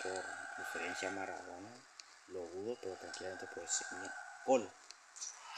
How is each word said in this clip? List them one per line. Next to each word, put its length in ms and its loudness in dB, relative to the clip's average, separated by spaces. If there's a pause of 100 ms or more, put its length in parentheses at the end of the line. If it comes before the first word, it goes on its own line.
por 220 2 (320)
referencia 540 2
a 20 2
Maradona. 580 -2 (580)
Lo 180 -2
dudo, 340 0
pero 160 0
tranquilamente 520 -4
puede 200 -2
ser. 180 2 (140)
Bien. 100 -4 (360)
Gol. 260 10 (840)